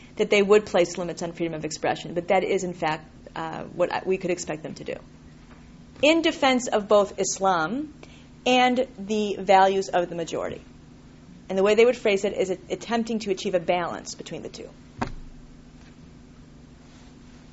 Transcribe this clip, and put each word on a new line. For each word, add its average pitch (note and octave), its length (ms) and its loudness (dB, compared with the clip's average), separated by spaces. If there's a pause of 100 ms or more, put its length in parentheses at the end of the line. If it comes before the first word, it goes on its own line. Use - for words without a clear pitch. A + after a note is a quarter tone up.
(180)
that G#3+ 120 0
they G#3 140 6
would G#3 240 6
place F3 320 2
limits E3+ 240 -6
on E3+ 80 -6
freedom E3 240 -4
of D#3 100 -6
expression. - 480 -4
But E3+ 140 -4
that F#3+ 160 4
is, F#3 200 0
in F3+ 100 -6
fact, D#3+ 340 -4 (280)
uh, D#3+ 280 -8
what F3 280 -2
I, - 140 -4
we F#3 120 0
could F3+ 120 -4
expect E3 320 -6
them - 140 -12
to - 80 -16
do, - 100 -8 (1080)
in D#4+ 200 4
defense C4 480 2
of G3+ 180 -2
both G3+ 320 4
Islam F#3+ 720 0 (520)
and B3+ 420 2 (100)
the G#3 400 -2
values F#3+ 520 6
of F3 200 0
the E3+ 60 -10
majority. C3+ 460 -6 (880)
And F#3+ 80 -4
the F#3+ 60 4
way G#3 120 4
they A3+ 80 6
would B3 140 4
phrase G3+ 260 0
it G3+ 140 -2
is F#3+ 140 0
a-, F3+ 60 -4 (120)
attempting A3+ 500 -4
to G3+ 120 -4
achieve F#3+ 220 -4
a F3+ 60 2
balance E3+ 560 -2
between - 260 -12
the A#2 60 -10
two. - 220 -16 (2750)